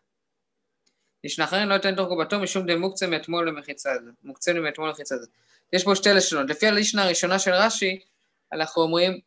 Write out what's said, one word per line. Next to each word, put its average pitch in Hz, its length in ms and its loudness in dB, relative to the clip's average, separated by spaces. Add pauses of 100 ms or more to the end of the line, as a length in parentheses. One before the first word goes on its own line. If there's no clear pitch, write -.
(1200)
נשנחרין 165 440 -2
לא 196 60 4
ייתן 190 220 0
תוך 190 120 0
קופתו, 175 300 -2
משום 185 280 -2
דמוקצה 180 400 0
מאתמול 165 420 -2
למחיצה 147 440 -6
הזאת. 120 300 -8
מוקצה 139 300 -4
מאתמול 156 360 -4
למחיצה 147 260 -8
הזאת. 120 140 -8 (440)
יש 180 120 0
פה 196 100 4
שתי 196 180 4
לשונות. 156 380 2
לפי 151 160 0
הלישנה 208 380 2
הראשונה 180 340 2
של 190 120 0
רש"י, 190 500 2 (520)
אנחנו 156 300 0
אומרים, 175 440 2